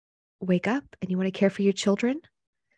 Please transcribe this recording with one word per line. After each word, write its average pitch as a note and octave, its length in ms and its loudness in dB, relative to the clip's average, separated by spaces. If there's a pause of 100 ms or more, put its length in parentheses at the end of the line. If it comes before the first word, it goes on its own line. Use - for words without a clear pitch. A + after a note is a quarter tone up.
(400)
wake F#3 280 0
up B3+ 160 -2 (180)
and F#3 80 -8
you F3+ 80 -2
wanna F#3+ 140 -2
care G3 180 2
for G3 120 -2
your G3 120 4
children, A#3+ 460 0 (580)